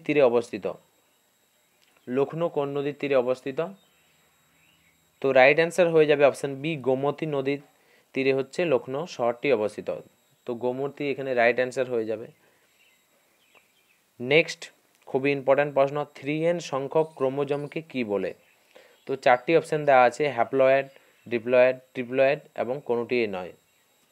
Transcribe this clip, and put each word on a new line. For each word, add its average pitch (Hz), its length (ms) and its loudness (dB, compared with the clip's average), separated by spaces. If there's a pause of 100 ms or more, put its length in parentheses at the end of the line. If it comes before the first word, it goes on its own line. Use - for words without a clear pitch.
তীরে 147 160 2
অবস্থিত? 117 500 0 (1400)
লখনৌ 139 420 -2
কোন 143 280 -4
নদীর 143 220 -6
তীরে 143 160 -2
অবস্থিত? 127 460 -2 (1600)
তো 135 100 0
রাইট 131 240 8
অ্যান্সার 170 340 0
হয়ে 160 160 4
যাবে 143 200 4
অপশন 139 300 0
বি, 151 200 -8
গোমতী 135 500 -2
নদীর 143 360 -4 (520)
তীরে 135 240 0
হচ্ছে 135 220 -6 (140)
লখনৌ 131 300 -4 (120)
শহরটি 120 320 -2 (100)
অবস্থিত। 104 320 -4 (560)
তো 127 60 -8 (120)
গোমতী 135 480 -6
এখানে 135 280 -6
রাইট 117 200 4
অ্যান্সার 127 340 -2
হয়ে 110 180 -2
যাবে। 113 160 -10 (1900)
নেক্সট 147 420 2 (480)
খুবই 135 280 0
ইম্পর্ট্যান্ট 139 400 2
প্রশ্ন, 139 200 2 (200)
থ্রি 143 180 -6 (140)
এন 175 80 -2 (140)
সংখ্যক 139 360 -2 (100)
ক্রোমোজোমকে 143 640 -4 (120)
কি 127 100 -4 (100)
বলে? 92 200 -4 (720)
তো 135 60 -8 (120)
চারটি 127 360 2
অপশন 156 280 -4
দেওয়া 131 220 8
আছে, 151 140 -4 (120)
হ্যাপ্লয়েড, 135 500 2 (420)
ডিপ্লয়েড, 123 480 2 (180)
ট্রিপ্লয়েড 135 460 0 (240)
এবং 120 120 -6 (140)
কোনোটিই 120 460 0
নয়। 90 180 -10 (580)